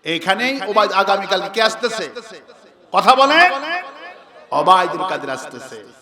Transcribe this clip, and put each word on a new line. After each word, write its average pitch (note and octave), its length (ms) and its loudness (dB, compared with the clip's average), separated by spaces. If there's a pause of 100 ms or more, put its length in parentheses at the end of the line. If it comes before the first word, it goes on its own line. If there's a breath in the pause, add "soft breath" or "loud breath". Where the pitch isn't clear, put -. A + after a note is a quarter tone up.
এইখানেই G3 600 -2
ওবায়দ-, G3+ 280 2
আগামীকাল G3 480 0 (100)
কে A3 100 0
আসতেছে? A3 480 -2 (800)
কথা G3+ 220 4
বলেন। C4+ 380 4 (1000)
ওবায়দুল F3 560 2
কাদের C#3 220 -6
আসতেছে B2+ 540 -14 (180)